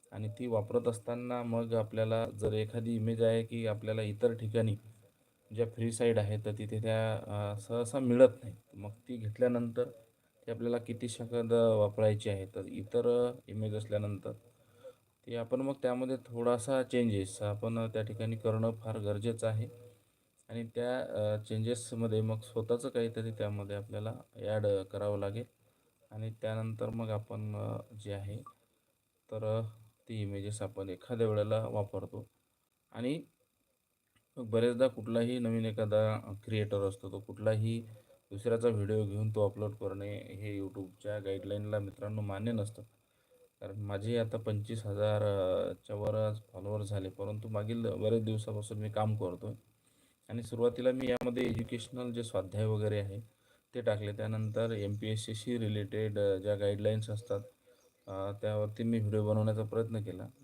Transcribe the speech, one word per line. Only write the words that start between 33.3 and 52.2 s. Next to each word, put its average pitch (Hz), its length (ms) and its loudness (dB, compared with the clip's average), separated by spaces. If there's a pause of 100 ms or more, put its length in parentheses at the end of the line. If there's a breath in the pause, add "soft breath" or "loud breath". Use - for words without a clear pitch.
मग 127 140 -8
बरेचदा 120 380 4
कुठलाही 117 500 0
नवीन 113 260 0
एखादा 107 720 2 (100)
क्रिएटर 104 360 0
असतो, 98 320 -2
तो 101 80 -6
कुठलाही 107 600 0 (500 loud breath)
दुसऱ्याचा 113 380 2
व्हिडिओ 107 360 2
घेऊन 104 260 -2
तो 107 180 2
अपलोड 104 260 -4
करणे 98 440 -6
हे 101 420 -8
YouTube-च्या 98 580 -8
गाईडलाईनला 101 600 -4
मित्रांनो 104 420 -6
मान्य 104 320 -2
नसतं. 107 300 -4 (800 soft breath)
कारण 98 200 -8
माझे 104 380 0
आता 113 180 0
पंचवीस 107 500 -2
हजार, 104 360 2
अ, 92 500 2 (140)
च्या 104 100 -6
वर 107 180 0
आज 107 240 0 (140)
फॉलोअर्स 101 360 -4
झाले, 95 200 -2
परंतु 107 400 -6
मागील 110 380 -2
बरेच 107 380 2
दिवसापासून 107 540 -2
मी 107 120 -4
काम 107 260 2
करतोय. 92 380 -4 (720 soft breath)
आणि 117 140 -6
सुरुवातीला 120 500 2
मी 127 180 0
यामध्ये 123 360 0
एज्युकेशनल 120 640 -4
जे 117 120 -4